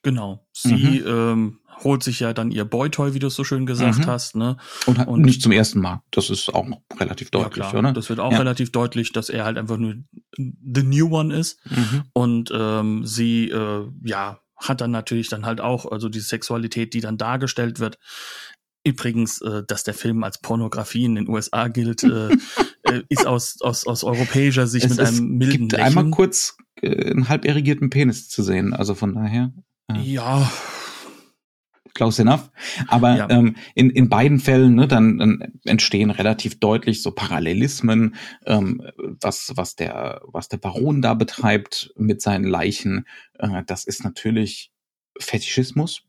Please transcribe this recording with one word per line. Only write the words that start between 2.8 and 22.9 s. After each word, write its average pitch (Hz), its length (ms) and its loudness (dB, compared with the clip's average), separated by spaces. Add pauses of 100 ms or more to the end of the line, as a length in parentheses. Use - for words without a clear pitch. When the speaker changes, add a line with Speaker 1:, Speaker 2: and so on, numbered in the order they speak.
Speaker 1:
wie 139 40 -4
du 139 80 -2
es 127 80 -4
so 143 80 -4
schön 131 220 -2
gesagt 120 340 0
Speaker 2:
Mhm. 156 60 2
Speaker 1:
hast, 123 300 -4
ne? 120 220 -2 (280)
Speaker 2:
Und 123 140 4
hat 123 80 2
Speaker 1:
Und 120 160 4
Speaker 2:
nicht 131 180 6
zum 110 100 4
ersten 107 300 4
Mal. 90 300 -4
Das - 180 -2
ist - 240 -4
auch 101 140 -2 (320)
relativ - 340 -6
Speaker 1:
Ja, - 80 0
Speaker 2:
deutlich, 104 260 -6
Speaker 1:
klar. 101 120 -2
Speaker 2:
oder? 127 120 2
Speaker 1:
Das 117 180 -6
wird 117 100 -4
auch 120 120 -2
Speaker 2:
Ja. 120 60 4
Speaker 1:
relativ 127 340 0
deutlich, 120 420 -2
dass 113 160 -4
er 113 160 -4
halt 110 120 -4
einfach 110 200 -6
nur 110 180 -4 (420)
the 131 460 -4
new 143 300 4
one 156 220 0
ist. 165 240 -4 (100)
Speaker 2:
Mhm. 123 340 0 (100)
Speaker 1:
Und, 117 400 0
ähm, 110 520 -2
sie, 113 440 0
äh, 104 380 -6 (160)
ja, 101 360 -6 (180)
hat - 220 -4
dann 120 120 -2
natürlich 117 360 -4
dann 110 180 -8
halt 117 140 -4
auch, 120 320 -4
also 110 160 -6
die 110 140 -8
Sexualität, 113 720 -6
die 117 80 -2
dann 110 160 -6
dargestellt 120 600 -4
wird. 110 180 -6 (880)
Übrigens, 117 560 -2
äh, 104 260 -6
dass 101 160 -6
der 104 120 -6
Film 113 280 -2
als 101 140 -8
Pornografie 113 680 -4
in 117 100 2
den 104 120 -4
U 110 100 -2
S 107 140 -6
A 117 160 0
gilt, 117 360 -2
äh, 110 260 2
Speaker 2:
<laughs> - 540 0
Speaker 1:
äh, 123 260 0